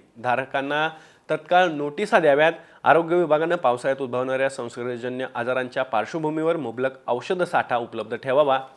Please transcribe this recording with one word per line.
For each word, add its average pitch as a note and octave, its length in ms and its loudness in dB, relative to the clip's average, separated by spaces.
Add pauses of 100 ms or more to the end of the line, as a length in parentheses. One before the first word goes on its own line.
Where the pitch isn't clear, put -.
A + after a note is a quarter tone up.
(240)
धारकांना C3+ 640 -2 (420)
तत्काळ F3 380 2
नोटिसा D#3 520 0
द्याव्यात. D#3 340 4 (300)
आरोग्य D#3+ 320 4
विभागानं E3 400 2
पावसाळ्यात C3+ 460 0
उद्भवणाऱ्या C3 480 -2
संसर्गजन्य B2 880 -8
आजारांच्या B2+ 480 -2
पार्श्वभूमीवर D#3 760 -2
मुबलक B2+ 500 -6
औषध D3 360 -2
साठा C3 340 -2
उपलब्ध A2+ 380 -6
ठेवावा, C3+ 440 2 (180)